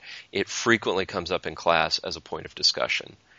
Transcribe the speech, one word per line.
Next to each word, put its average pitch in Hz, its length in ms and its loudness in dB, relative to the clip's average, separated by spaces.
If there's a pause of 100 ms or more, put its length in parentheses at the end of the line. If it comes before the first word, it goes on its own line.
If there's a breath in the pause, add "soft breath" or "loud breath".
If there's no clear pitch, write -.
(320 loud breath)
It 101 180 0
frequently 104 580 2
comes 87 240 -4
up 90 160 -2
in 80 80 -6
class 82 440 4
as 82 160 -8
a 82 60 -12
point - 240 -10
of - 80 -16
discussion. - 600 0 (240 soft breath)